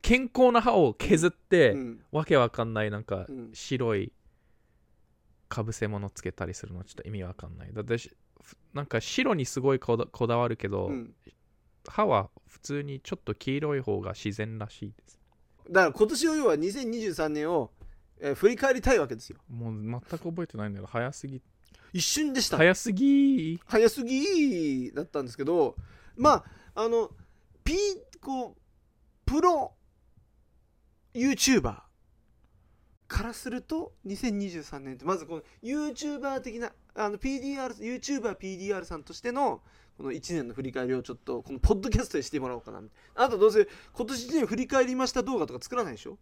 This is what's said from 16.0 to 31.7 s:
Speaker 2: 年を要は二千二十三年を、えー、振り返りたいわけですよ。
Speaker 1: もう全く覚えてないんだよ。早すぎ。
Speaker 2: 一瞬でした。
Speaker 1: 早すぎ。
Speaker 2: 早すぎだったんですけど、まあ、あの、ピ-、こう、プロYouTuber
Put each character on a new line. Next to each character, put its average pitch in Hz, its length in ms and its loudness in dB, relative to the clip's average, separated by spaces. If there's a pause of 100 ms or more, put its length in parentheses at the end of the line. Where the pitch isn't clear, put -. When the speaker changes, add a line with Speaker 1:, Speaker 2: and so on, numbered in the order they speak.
Speaker 2:
年 285 200 0
を 311 80 2
要 294 100 2
は 175 100 4
二 165 140 0
千 240 200 -6
二 233 100 -4
十 202 140 -2
三 156 180 -2
年 151 180 -2
を、 147 200 0 (500)
え 143 120 -2
ー、 - 20 0
振 202 160 6
り 247 60 -2
返 269 180 2
り 254 80 -4
た 262 100 4
い 226 60 6
わ 143 100 2
け 127 60 -6
で 113 80 -14
す - 80 -20
よ。 - 80 -18 (100)
Speaker 1:
も 117 220 -8
う 110 40 -6
全 110 260 -6
く - 180 -10
覚 170 240 -8
え 165 40 -6
て - 120 -14
な 104 80 -6
い 104 40 -6
ん 101 40 -8
だ 98 60 -10
よ。 98 60 -14
早 120 260 -4
す - 140 -14
ぎ。 131 140 -10 (520)
Speaker 2:
一 180 80 -4
瞬 294 320 0
で 262 80 2
し - 80 0
た。 160 80 0
Speaker 1:
早 170 160 8
す - 200 -2
ぎ。 262 760 4
Speaker 2:
早 226 220 6
す 247 160 0
ぎ 247 880 0
だ 143 100 -6
っ 175 40 -8
た - 160 -6
ん 127 40 -6
で 117 60 -12
す - 40 -16
け 139 60 -6
ど、 151 320 2 (420)
ま 247 280 6 (300)
あ、 214 100 0
あ 233 40 0
の、 233 220 2 (540)
ピ-、 311 100 2 (480)
こ 254 340 -6
う、 - 40 -20 (680)
プ 285 140 2
ロ 339 340 4 (1400)
YouTuber 240 680 2 (1300)